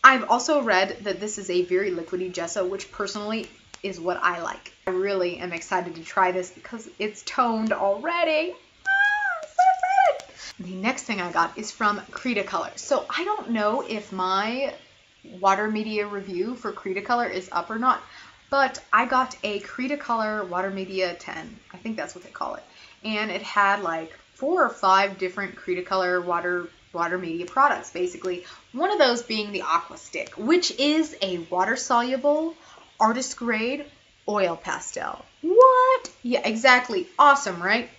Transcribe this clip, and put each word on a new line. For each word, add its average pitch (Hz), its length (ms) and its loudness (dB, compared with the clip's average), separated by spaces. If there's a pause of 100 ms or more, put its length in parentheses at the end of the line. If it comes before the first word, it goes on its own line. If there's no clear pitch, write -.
I've 262 260 6
also 254 340 2
read 196 400 2
that 190 180 -6
this 214 180 -8
is 196 100 -10
a 180 140 0
very 180 300 0
liquidy 180 400 -6
gesso, 180 340 -4
which 190 240 -8
personally 208 580 -6 (340)
is 185 180 -8
what 175 220 -2
I 175 180 0
like. - 320 -10 (140)
I 185 40 -4
really 185 480 0
am 175 140 -8
excited 170 440 -4
to 165 60 -14
try 185 300 2
this 180 180 -4
because - 380 -16 (100)
it's 214 240 -6
toned 220 500 0
already. 311 840 0 (320)
Ah, 762 40 0 (520)
I'm 622 60 -16
so - 140 2 (120)
excited. 762 600 2 (240)
The 185 180 -10
next 233 260 -2
thing 202 180 -6
I 175 100 -4
got 170 280 0
is 214 120 -10
from 208 280 0 (120)
Cretacolor. 196 680 -4
So - 320 0
I 349 140 -2
don't 415 260 -4
know 220 360 0
if 214 240 -8
my 196 640 -2 (680)
water 196 320 2
media 214 360 -2
review 196 480 -6
for 220 180 -8
Cretacolor 202 580 -2
is 185 220 -8
up 175 160 -4
or 220 100 -6
not, 240 220 2 (480)
but 277 420 0
I 226 140 4
got 240 380 0
a 202 180 -2
Cretacolor 220 880 -4
Water 185 220 -2
Media 190 440 -4
ten. - 440 -14 (140)
I - 40 -18
think 220 200 -8
that's 147 180 -8
what 180 100 -18
they - 60 -20
call - 240 -6
it. - 80 -14 (420)
And 214 260 -4
it 180 120 -6
had, 202 400 2
like, 165 360 -6 (140)
four 311 320 0
or 233 60 0
five 190 480 2
different 185 380 -6
Cretacolor 180 680 -2
water, 175 440 -2 (260)
water 170 240 -2
media 170 260 -6
products, - 460 2
basically. 180 560 -6 (260)
One 330 180 0
of 415 80 0
those 240 240 4
being 208 300 -6
the 180 80 -6
Aqua 156 380 -4
Stick, - 400 -10
which 330 400 2
is 302 420 0
a 185 180 -2 (120)
water-soluble, 254 1040 0 (460)
artist-grade 240 840 0 (440)
oil 190 280 0
pastel. - 680 -8 (180)
What? 508 680 8 (120)
Yeah, 240 240 0
exactly. 226 640 4 (100)
Awesome, 269 420 6
right? 220 380 0